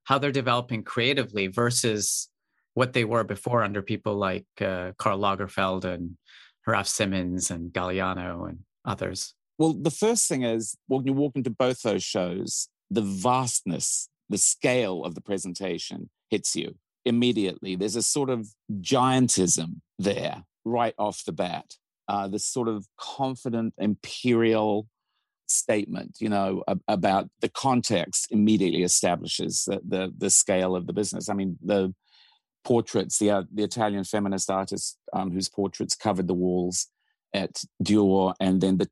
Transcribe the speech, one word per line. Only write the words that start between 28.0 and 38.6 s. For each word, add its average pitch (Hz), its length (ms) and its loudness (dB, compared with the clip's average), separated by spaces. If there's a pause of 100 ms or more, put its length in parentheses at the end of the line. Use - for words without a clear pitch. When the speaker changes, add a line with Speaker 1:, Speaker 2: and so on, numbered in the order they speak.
Speaker 2:
immediately 101 520 4
establishes 87 840 0
the, 98 200 -2
the, 92 300 -2
the 98 140 0
scale 92 440 4
of 90 120 -4
the 90 80 -6
business. 95 340 -2
I 104 60 -2
mean, 95 280 -2
the 95 320 2 (720)
portraits, - 540 2
the, 104 120 4
uh, 98 120 2 (100)
the 104 100 -2
Italian 101 420 0
feminist 98 460 -2
artist, 95 480 -4 (140)
um, 95 200 -2
whose 95 180 -2
portraits 98 440 -2
covered 92 340 0
the 98 60 2
walls 90 540 0 (460)
at - 280 -4 (200)
Dior, 95 580 4
and 92 220 2